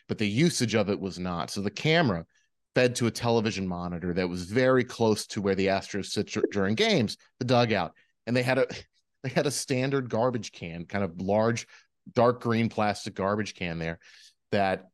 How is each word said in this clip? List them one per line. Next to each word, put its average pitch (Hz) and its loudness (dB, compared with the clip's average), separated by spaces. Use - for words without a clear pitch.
but 90 -4
the 107 0
usage 117 2
of 107 2
it 95 -2
was 90 -6
not. 90 -4
So - -8
the 101 -2
camera 143 2
fed 127 4
to 120 0
a 110 2
television 107 0
monitor 87 -6
that 90 0
was 90 -6
very 123 2
close 110 0
to - -6
where 98 2
the 95 2
Astros 95 -2
sit 104 -4
dur-, - -2
during 98 0
games, 190 2
the 127 -6
dugout. 113 2
And 117 -2
they 123 2
had 127 2
a, 127 2
<laughs> - -18
they 131 -4
had 147 0
a 143 0
standard 131 -2
garbage 120 -2
can, 85 -10
kind 101 -4
of 87 -6
large, 107 0
dark 123 4
green 113 2
plastic 104 -2
garbage 101 -2
can 85 -6
there 82 -6
that 95 0